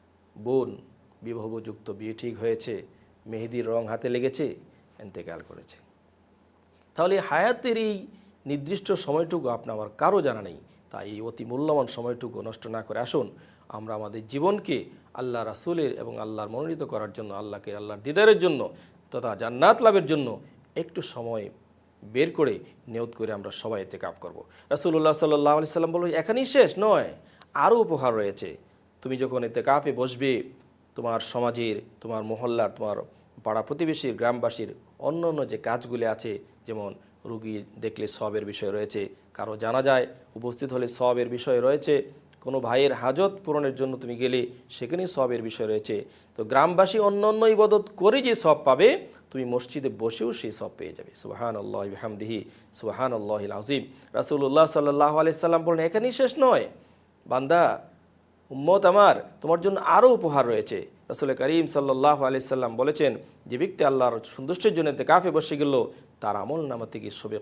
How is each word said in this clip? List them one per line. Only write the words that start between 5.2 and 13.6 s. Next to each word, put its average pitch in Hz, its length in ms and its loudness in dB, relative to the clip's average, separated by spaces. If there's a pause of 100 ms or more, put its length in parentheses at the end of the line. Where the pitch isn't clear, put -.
করেছে। 82 300 -20 (1160)
তাহলে 190 240 2
হায়াতের 226 580 0
এই 214 300 -4 (380)
নির্দিষ্ট 143 460 -4
সময়টুকু 160 580 -2
আপনার 113 280 -6
আমার 107 200 -8
কারো 185 240 4
জানা 117 200 -2
নেই। 87 160 -12 (340)
তাই 101 180 -12
এই 107 120 -10
অতি 113 240 -10
মূল্যবান 139 420 0
সময়টুকু 120 540 -8
নষ্ট 110 260 -12
না 110 140 -8
করে 107 180 -6
আসুন, 123 320 -2 (380)